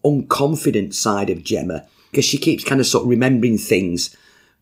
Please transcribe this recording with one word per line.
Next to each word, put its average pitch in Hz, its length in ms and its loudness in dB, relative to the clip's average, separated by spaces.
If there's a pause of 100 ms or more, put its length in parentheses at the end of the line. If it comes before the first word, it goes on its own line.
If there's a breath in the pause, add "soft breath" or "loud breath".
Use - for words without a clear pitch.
unconfident 139 920 0
side 101 360 -2
of 85 140 -4
Gemma, 80 400 -4 (280 soft breath)
'cause 135 120 2
she - 140 -2
keeps - 260 -2
kind 135 160 0
of 123 60 2
sort - 180 0
of 123 60 2
remembering 120 480 2
things 92 520 0 (520 soft breath)